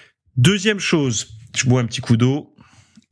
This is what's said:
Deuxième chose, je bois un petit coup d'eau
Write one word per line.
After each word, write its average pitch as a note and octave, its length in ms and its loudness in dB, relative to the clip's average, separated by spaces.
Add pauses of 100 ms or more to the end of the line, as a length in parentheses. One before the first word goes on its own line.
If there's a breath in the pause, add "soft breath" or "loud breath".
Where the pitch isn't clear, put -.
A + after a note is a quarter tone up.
(360 loud breath)
Deuxième G3 420 2
chose, C#3+ 580 -2 (180)
je - 120 -4
bois B2+ 140 2
un A#2+ 60 -2
petit - 140 -8
coup A#2+ 160 0
d'eau B2+ 380 -2 (580 soft breath)